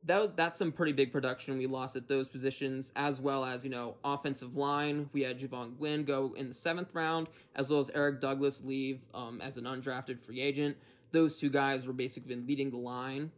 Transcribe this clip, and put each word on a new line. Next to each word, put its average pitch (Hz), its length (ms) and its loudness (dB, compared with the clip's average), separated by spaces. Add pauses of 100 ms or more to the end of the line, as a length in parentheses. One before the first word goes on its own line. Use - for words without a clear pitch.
that 190 140 6
was, 208 140 4
that's 165 240 2
some 165 120 2
pretty 160 200 2
big 139 200 4
production 131 460 -2
we 131 80 0
lost 131 300 -4
at 123 120 -6
those 131 200 2
positions, 131 680 -4
as 143 240 0
well 135 240 2
as, 127 200 -4
you 135 80 -4
know, 120 320 -4
offensive 139 520 -2
line. 143 580 2
We 139 100 2
had 127 160 -2
Javon 123 400 -6
Gwynn 151 260 0
go 135 320 0
in 135 100 -6
the 120 60 -8
seventh 175 400 -2
round, 160 340 2 (280)
as 139 160 2
well 147 80 6
as 131 100 2
Eric 143 320 2
Douglas 135 420 2
leave, 135 380 -4 (140)
um, 117 260 -8
as 120 160 -8
an 120 60 -8
undrafted 127 580 -6
free 123 200 -8
agent. 143 360 2 (340)
Those 160 260 6
two 147 120 2
guys 135 380 2
were 131 60 -4
basically 127 420 -4
been 123 100 -6
leading 139 240 0
the 120 80 -6
line 131 600 -6